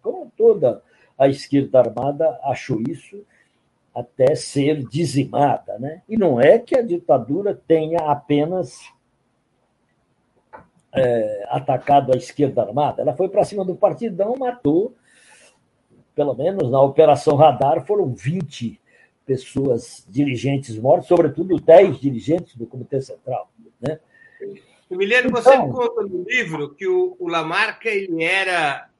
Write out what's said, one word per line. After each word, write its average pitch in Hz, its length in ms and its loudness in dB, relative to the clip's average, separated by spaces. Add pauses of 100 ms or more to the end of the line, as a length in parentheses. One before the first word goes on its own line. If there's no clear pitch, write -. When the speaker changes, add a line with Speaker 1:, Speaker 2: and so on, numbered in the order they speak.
Speaker 1:
como 285 340 -10
toda 165 460 2 (340)
a 135 120 4
esquerda 139 520 0
armada 143 600 -2
achou 127 380 -4
isso, 165 440 -10 (680)
até 127 400 0
ser 143 540 -2
dizimada, 135 920 -2
né? 147 300 -12
E 220 80 -4
não 160 240 2
é 165 180 8
que - 180 -4
a 247 60 2
ditadura 170 840 -2
tenha 160 320 0
apenas, 151 840 -4 (2250)
é, 110 540 -2
atacado 135 640 -2
a 131 40 2
esquerda 131 460 -2
armada, 123 400 -4
ela 143 140 -4
foi 190 120 -2
pra 196 160 0
cima 202 200 -6
do 185 100 -6
Partidão, 202 600 -2
matou, 240 580 -2 (1200)
pelo 143 200 -2
menos 151 360 0
na 135 100 4
Operação 143 540 4
Radar, 143 500 4
foram 190 300 -2
vinte 123 640 -8 (480)
pessoas, - 800 -4
dirigentes 131 720 -4
mortos, 147 300 2
sobretudo 175 520 0
dez 170 400 8
dirigentes 139 560 -4
do 113 100 -12
Comitê 131 340 -8
Central, - 500 -12 (300)
né? 151 180 -8 (920)
Speaker 2:
Emiliano, 214 380 0
Speaker 1:
Então 247 140 -2
Speaker 2:
você 269 140 8
conta 233 460 -2
no 180 220 -8
livro 165 500 -4
que 190 120 -10
o, 180 320 0
o 175 100 -8
Lamarck, 170 580 -4
ele 196 380 -4
era 175 640 -2 (120)